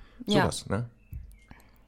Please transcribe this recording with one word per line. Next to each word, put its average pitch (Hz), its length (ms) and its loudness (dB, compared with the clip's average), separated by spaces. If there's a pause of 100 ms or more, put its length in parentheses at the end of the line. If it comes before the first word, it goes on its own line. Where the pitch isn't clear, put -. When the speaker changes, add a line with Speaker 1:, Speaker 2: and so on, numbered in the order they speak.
(260)
Speaker 1:
Ja. 202 160 6
Speaker 2:
Sowas, - 260 0
ne? 117 220 -2 (960)